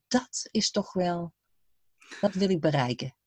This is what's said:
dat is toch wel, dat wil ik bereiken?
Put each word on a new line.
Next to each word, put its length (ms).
dat 420
is 200
toch 220
wel, 400
dat 140
wil 160
ik 100
bereiken? 540